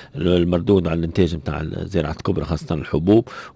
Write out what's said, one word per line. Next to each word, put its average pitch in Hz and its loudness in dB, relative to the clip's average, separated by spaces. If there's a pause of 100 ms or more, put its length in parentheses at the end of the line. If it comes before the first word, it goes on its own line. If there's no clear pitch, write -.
(160)
ال-، 90 0
المردود 87 2
على 82 0
الإنتاج 85 0
متاع 78 -6
الزراعة 82 -4
الكبرى، 87 -2
خاصة 80 -4
الحبوب، 87 2 (280)